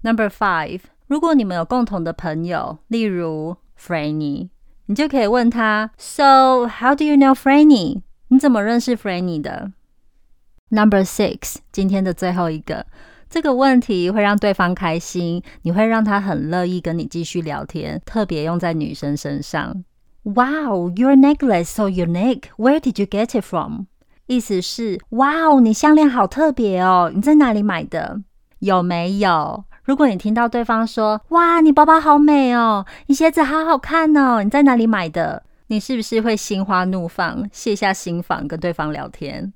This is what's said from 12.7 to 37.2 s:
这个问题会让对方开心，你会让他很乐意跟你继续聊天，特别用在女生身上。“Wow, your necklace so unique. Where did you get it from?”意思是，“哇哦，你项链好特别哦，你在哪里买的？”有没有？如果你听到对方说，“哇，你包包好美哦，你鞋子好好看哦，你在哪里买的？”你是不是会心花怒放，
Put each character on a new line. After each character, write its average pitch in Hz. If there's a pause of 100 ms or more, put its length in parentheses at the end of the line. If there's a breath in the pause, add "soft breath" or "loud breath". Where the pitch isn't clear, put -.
这 330
个 294
问 262
题 180
会 208
让 208
对 202
方 180
开 170
心， 175 (200 soft breath)
你 170
会 214
让 226
他 202
很 160
乐 180
意 180
跟 170
你 160
继 170
续 165
聊 147
天， 156
特 214
别 156
用 170
在 170
女 151
生 143
身 143
上。 156 (400)
“Wow, 240
your 262
necklace 269
so 202
unique. 180 (120)
Where 269
did 247
you 202
get 220
it 190
from?” 180 (400)
意 254
思 190
是 214 (100)
，“哇 269
哦， 302
你 220
项 302
链 302
好 226
特 302
别 196
哦， 180
你 196
在 302
哪 269
里 208
买 180
的？” 170 (380)
有 190
没 175
有？ 170 (180 soft breath)
如 269
果 277
你 190
听 214
到 233
对 233
方 226
说 214
，“哇， 339
你 311
包 302
包 320
好 302
美 285
哦， 226 (200 loud breath)
你 277
鞋 320
子 330
好 302
好 330
看 311
哦， 247
你 208
在 285
哪 262
里 226
买 202
的？” 156 (240)
你 214
是 262
不 220
是 220
会 220
心 196
花 185
怒 185
放， 175